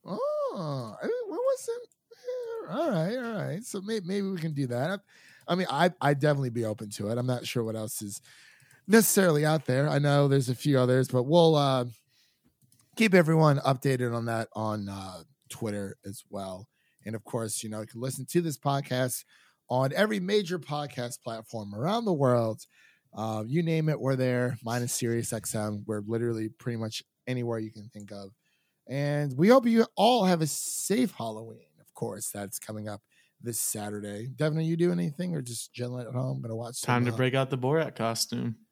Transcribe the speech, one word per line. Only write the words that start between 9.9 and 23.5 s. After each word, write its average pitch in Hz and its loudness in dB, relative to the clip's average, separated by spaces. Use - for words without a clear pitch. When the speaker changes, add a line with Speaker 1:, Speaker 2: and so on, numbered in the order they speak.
Speaker 1:
know 143 6
there's 135 4
a 127 0
few 139 4
others, 127 4
but 127 2
we'll, 160 8
uh, 135 2
keep 220 4
everyone 160 6
updated 127 0
on 117 -2
that 113 -2
on, 107 -4
uh, 95 -12
Twitter 104 -6
as 98 -12
well. 95 -10
And 107 -8
of 107 -10
course, 113 -6
you 113 -10
know, 107 -8
you 110 -10
can 117 -14
listen 135 -6
to 175 2
this 160 -4
podcast 131 -2
on 131 0
every 202 0
major 185 0
podcast 135 -8
platform 113 -10
around 196 -2
the 202 0
world. 123 2
Uh, 110 -4
you 156 0